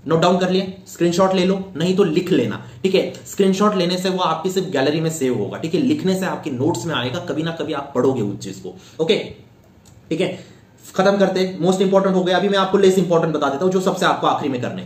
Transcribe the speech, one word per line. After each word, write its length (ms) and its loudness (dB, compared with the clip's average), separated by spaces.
Note 120 2
down 180 4
कर 120 0
लिए, 280 -2
screenshot 460 2
ले 120 2
लो, 300 -2
नहीं 200 0
तो 80 4
लिख 280 0
लेना, 320 0
ठीक 120 2
है। 180 0
Screenshot 500 2
लेने 220 0
से 120 -2
वो 100 -2
आपकी 320 -2
सिर्फ 180 -2
gallery 320 0
में 80 0
save 280 -2
होगा, 200 -6
ठीक 160 -6
है, 80 2
लिखने 380 0
से 60 -4
आपके 260 -6
notes 340 -2
में 100 -4
आएगा, 240 -4
कभी 240 -6
ना 80 -4
कभी 220 -6
आप 220 -8
पढ़ोगे 260 2
उस 180 -4
चीज 200 -12
को, 160 -14
ओके, 480 -2
ठीक 120 -2
है। 180 -4
खत्म 220 2
करते 220 2
हैं, 200 -4
most 220 2
important 340 2
हो 80 2
गया। 140 2
अभी 120 2
मैं 80 2
आपको 200 2
less 200 6
important 380 2
बता 140 0
देता 160 -2
हूं, 60 2
जो 100 2
सबसे 240 0
आपको 220 0
आखिरी 220 0
में 120 -4
करने 240 -6